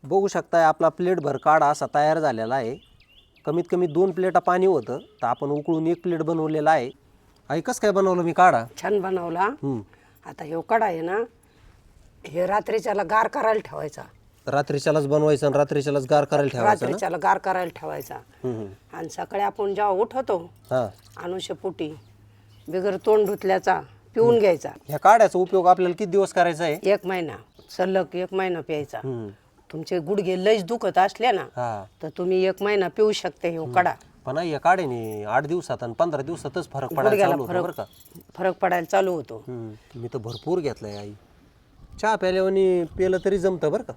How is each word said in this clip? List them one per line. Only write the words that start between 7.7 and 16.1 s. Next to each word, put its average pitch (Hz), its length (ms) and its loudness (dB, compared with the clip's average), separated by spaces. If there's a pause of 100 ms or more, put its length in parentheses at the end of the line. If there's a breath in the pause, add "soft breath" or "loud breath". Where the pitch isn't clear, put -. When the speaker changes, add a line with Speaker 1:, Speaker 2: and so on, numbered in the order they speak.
Speaker 1:
काय 214 100 2
बनवलं 185 300 2
मी 170 120 -2
काढा? 156 320 6 (160)
Speaker 2:
छान 202 180 0
बनवला. 180 420 -4
Speaker 1:
हम्म. 139 400 -4 (440 soft breath)
Speaker 2:
आता 143 180 -16
ह्यो 160 180 -8
काढा 226 240 0
आहे 165 160 -4
ना, 170 160 -4 (1080 soft breath)
हे 170 180 -2
रात्रीच्याला 208 580 -2
गार 214 240 2
करायला 220 320 0
ठेवायचा. 147 420 -12 (460)
Speaker 1:
रात्रीच्यालाच 143 600 0
बनवायचं 151 400 4
आणि 135 100 2
रात्रीच्यालाच 143 520 0
गार 147 140 6